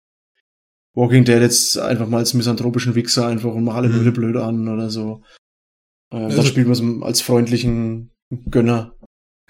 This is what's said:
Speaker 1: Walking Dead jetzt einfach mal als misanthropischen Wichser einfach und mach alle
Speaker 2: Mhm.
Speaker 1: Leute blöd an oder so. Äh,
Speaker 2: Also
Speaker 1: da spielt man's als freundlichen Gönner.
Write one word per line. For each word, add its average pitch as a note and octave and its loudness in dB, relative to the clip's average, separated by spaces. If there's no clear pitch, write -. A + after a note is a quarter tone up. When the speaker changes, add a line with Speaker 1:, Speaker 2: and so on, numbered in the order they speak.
Speaker 1:
Walking B2 6
Dead A#2+ 6
jetzt - 0
einfach A#2 -2
mal A#2 -2
als A#2 -2
misanthropischen A#2+ -2
Wichser A#2+ 0
einfach A#2 -4
und A#2 -2
mach A#2 -2
alle B2 2
Speaker 2:
Mhm. A#2 2
Speaker 1:
Leute A#2 4
blöd A#2 0
an A2+ -2
oder A2 -4
so. A2 -8
Äh, A#2+ -8
Speaker 2:
Also A2+ -2
Speaker 1:
da D3 4
spielt C3 2
man's A#2+ 0
als A#2+ -2
freundlichen A#2 -2
Gönner. A#2 0